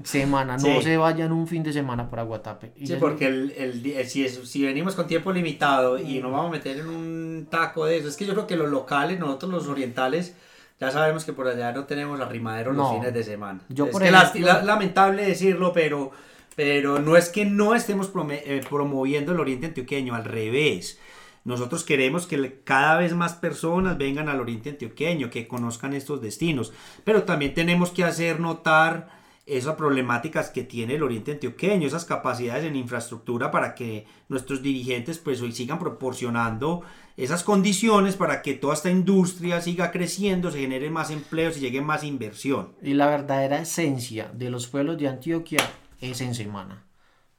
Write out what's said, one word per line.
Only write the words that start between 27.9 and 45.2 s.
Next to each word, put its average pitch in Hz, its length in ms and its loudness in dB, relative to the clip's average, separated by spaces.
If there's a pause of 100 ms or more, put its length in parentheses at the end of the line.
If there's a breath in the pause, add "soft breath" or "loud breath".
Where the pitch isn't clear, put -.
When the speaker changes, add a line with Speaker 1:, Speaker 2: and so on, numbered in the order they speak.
Speaker 2:
que 185 120 0
hacer 165 360 0
notar 160 840 2 (260 loud breath)
esas 139 280 -2
problemáticas 143 760 0
que 123 120 -4
tiene 117 320 -4
el 156 80 0
oriente 120 280 -2
antioqueño, 147 560 0
esas 160 180 -4
capacidades 123 600 -4
en 151 100 -4
infraestructura 120 760 -4
para 139 240 0
que 110 320 -8 (240 loud breath)
nuestros 135 320 -4
dirigentes, 131 560 -4
pues, 127 240 -4
hoy 120 100 -6
sigan 127 280 -6
proporcionando 127 1040 -2 (340 loud breath)
esas 151 260 -2
condiciones 196 720 4
para 151 280 0
que 143 100 -2
toda 139 220 0
esta 180 160 0
industria 180 720 4
siga 175 300 0
creciendo, 180 600 0
se 147 80 -6
genere 135 320 -2
más 156 180 -4
empleo, 160 420 -2
se 151 80 -8
llegue 131 220 -2
más 151 220 -2
inversión. 120 680 -4 (100)
Speaker 1:
Y 143 100 -2
la 143 140 6
verdadera 139 520 0
esencia 135 720 -4
de 123 200 -6
los 123 160 -6
pueblos 147 320 -2
de 147 80 -2
Antioquia 160 520 -2 (420)